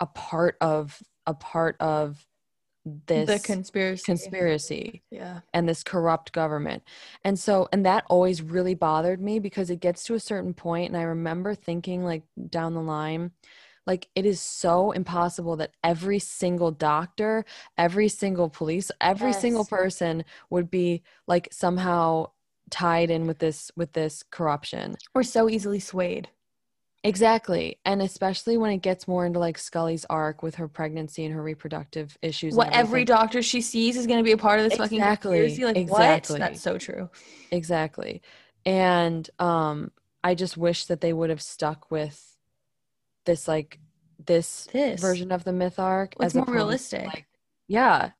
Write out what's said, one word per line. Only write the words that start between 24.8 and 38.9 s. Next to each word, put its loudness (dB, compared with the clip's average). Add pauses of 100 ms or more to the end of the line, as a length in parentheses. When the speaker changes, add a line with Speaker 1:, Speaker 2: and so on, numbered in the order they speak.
Speaker 2:
Or 4
so 4
easily -2
swayed. -4 (760)
Speaker 1:
Exactly. 2
And 0
especially -2
when 2
it 0
gets -2
more 0
into, 0
like, -2
Scully's -4
arc -2
with -6
her -8
pregnancy -8
and -6
her -6
reproductive -10
issues -4
and 6
Speaker 2:
What 6
every 4 (220)
Speaker 1:
everything. 2
Speaker 2:
doctor 6
she 0
sees 0
is -2
gonna 4
be 4
a 8
part 4
of 4
this 2
fucking 0
Speaker 1:
Exactly. 2
Speaker 2:
conspiracy. 2
Like, 2
what? 4
Speaker 1:
Exactly. 4
Speaker 2:
That's -4
so -2
true. -10 (400)
Speaker 1:
Exactly. -4 (420)
And, 4 (120)